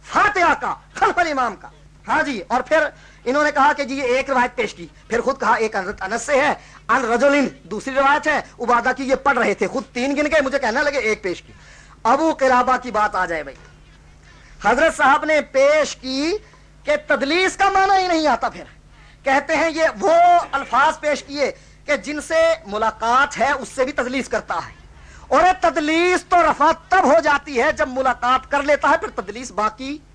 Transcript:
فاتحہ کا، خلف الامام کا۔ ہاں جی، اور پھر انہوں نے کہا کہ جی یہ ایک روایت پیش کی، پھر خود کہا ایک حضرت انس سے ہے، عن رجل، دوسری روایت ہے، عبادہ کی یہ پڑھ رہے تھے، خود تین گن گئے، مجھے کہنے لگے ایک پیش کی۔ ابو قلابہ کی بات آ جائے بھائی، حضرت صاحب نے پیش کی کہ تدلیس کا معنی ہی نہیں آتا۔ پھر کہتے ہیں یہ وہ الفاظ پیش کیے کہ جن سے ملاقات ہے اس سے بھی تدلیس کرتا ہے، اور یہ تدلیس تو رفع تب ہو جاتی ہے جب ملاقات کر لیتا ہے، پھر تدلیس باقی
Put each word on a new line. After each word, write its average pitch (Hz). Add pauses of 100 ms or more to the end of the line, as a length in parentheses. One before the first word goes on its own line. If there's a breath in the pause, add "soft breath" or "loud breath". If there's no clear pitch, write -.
(140)
فاتحہ 359
کا، 196 (180)
خلف 392
الامام 262
کا۔ 135 (400)
ہاں 294
جی، 254
اور 247
پھر 302 (420 loud breath)
انہوں 285
نے 294
کہا 294
کہ 285
جی 269
یہ 277
ایک 254
روایت 247
پیش 214
کی، 170 (200 soft breath)
پھر 226
خود 262
کہا 233
ایک 220
حضرت 190
انس 196
سے 277
ہے، 277 (340 loud breath)
عن 247
رجل، 262 (160)
دوسری 214
روایت 277
ہے، 285 (180 loud breath)
عبادہ 240
کی 277
یہ 254
پڑھ 254
رہے 214
تھے، 190
خود 247 (100)
تین 262
گن 294
گئے، 311
مجھے 269
کہنے 247
لگے 285
ایک 214
پیش 175
کی۔ - (500 loud breath)
ابو 302
قلابہ 254
کی 247
بات 208
آ 185
جائے 165
بھائی، 135 (1080 soft breath)
حضرت 277
صاحب 294
نے 302
پیش 285
کی 269 (500 soft breath)
کہ 294 (120)
تدلیس 302
کا 392
معنی 392
ہی 359
نہیں 320
آتا۔ 233
پھر 175 (600 soft breath)
کہتے 277
ہیں 320
یہ 311 (160)
وہ 302 (400)
الفاظ 277
پیش 294
کیے 277 (340 soft breath)
کہ 294
جن 294
سے 330 (140)
ملاقات 226
ہے 277
اس 269
سے 277
بھی 285
تدلیس 254
کرتا 202
ہے، - (540 loud breath)
اور 277
یہ 370
تدلیس 330
تو 359
رفع 285 (180)
تب 370
ہو 277
جاتی 285
ہے 302
جب 294
ملاقات 262
کر 277
لیتا 285
ہے، 320
پھر 320
تدلیس 208
باقی 214 (180)